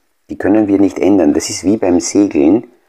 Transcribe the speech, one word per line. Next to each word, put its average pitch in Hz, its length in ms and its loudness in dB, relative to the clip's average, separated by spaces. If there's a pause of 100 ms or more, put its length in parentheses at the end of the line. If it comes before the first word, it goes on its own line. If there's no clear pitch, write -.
(280)
Die - 80 -12
können 104 320 0
wir 98 100 0
nicht 95 200 0
ändern. 85 340 2
Das - 160 -4
ist - 160 -10
wie 101 140 0
beim 90 220 0
Segeln. 95 640 0 (240)